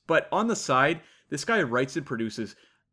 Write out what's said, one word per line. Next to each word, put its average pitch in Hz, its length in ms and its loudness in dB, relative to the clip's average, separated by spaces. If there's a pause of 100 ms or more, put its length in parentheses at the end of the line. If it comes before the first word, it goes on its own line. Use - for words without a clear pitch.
but 160 260 2
on 202 140 2
the 226 100 0
side, 147 440 2 (280)
this 147 160 -6
guy 226 180 2
writes 127 340 0
and 147 100 -6
produces 113 500 -6 (360)